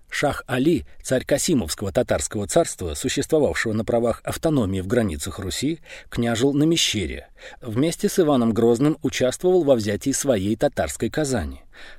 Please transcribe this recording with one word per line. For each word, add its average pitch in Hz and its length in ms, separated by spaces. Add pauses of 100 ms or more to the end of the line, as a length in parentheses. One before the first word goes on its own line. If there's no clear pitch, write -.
Шах - 360
Али, 131 400 (160)
царь 127 240
Касимовского 104 640
татарского 107 540
царства, 95 480
существовавшего 127 800
на 110 100
правах 117 400
автономии 120 560
в 92 60
границах 98 540
Руси, 135 400 (280)
княжил 117 460
на 143 120
Мещере. 110 640 (320)
Вместе 139 480
с - 100
Иваном 127 340
Грозным 120 480
участвовал 165 640
во 139 100
взятии 107 380
своей 110 440
татарской 113 540
Казани, 117 540 (360)